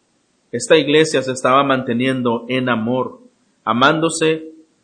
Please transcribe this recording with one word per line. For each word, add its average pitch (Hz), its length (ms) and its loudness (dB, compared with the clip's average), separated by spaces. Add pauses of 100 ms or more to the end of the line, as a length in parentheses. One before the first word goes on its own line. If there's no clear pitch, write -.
(520)
Esta 123 240 2
iglesia 151 460 2
se 131 100 -6
estaba 131 320 2
manteniendo 127 840 -2
en 127 180 -2
amor, 120 540 -2 (420)
amándose 156 880 0 (320)